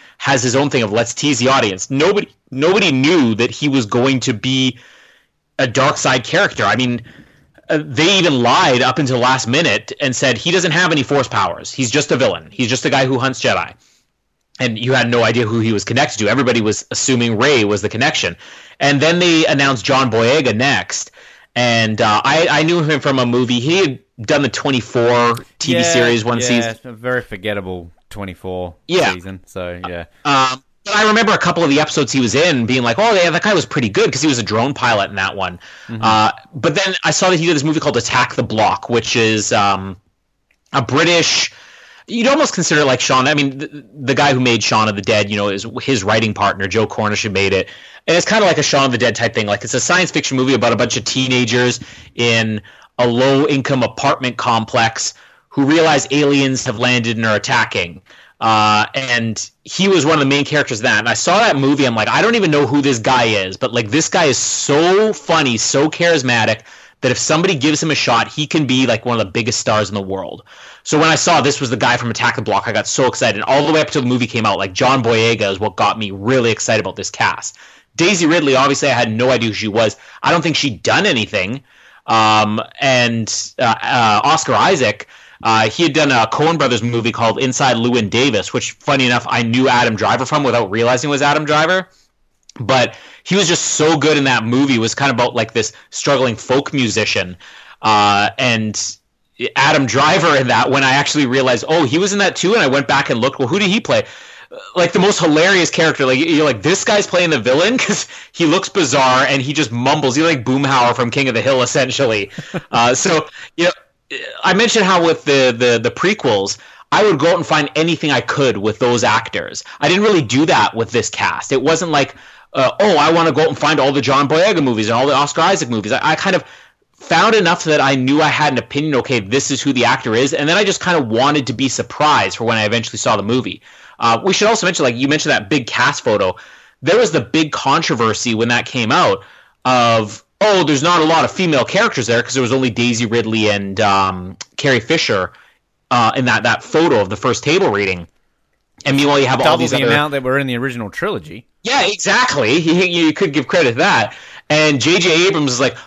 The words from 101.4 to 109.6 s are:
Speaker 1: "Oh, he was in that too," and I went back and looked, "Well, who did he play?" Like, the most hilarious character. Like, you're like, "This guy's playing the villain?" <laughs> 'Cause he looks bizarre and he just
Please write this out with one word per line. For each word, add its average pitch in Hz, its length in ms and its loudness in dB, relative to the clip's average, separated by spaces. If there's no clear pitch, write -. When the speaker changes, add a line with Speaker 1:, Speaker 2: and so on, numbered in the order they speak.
Speaker 1:
"Oh, 160 160 2
he 139 140 0
was 190 140 0
in 202 60 -2
that 190 160 0
too," 190 200 0
and 226 80 2
I 151 40 2
went 135 220 0
back 139 220 0
and 123 100 -2
looked, 131 180 -2
"Well, 135 80 0
who 160 140 -2
did 208 80 0
he 202 120 0
play?" 117 240 0
Like, 175 180 2
the 208 60 0
most 196 220 2
hilarious 170 500 4
character. 156 360 0
Like, 131 120 2
you're 156 260 2
like, 123 180 0
"This 180 200 0
guy's 208 240 0
playing 175 240 0
the 147 80 0
villain?" 151 400 2
<laughs> - 0 -
'Cause - 300 -4
he 170 140 0
looks 175 220 2
bizarre 135 600 2
and 139 120 0
he 135 120 -6
just 139 180 -2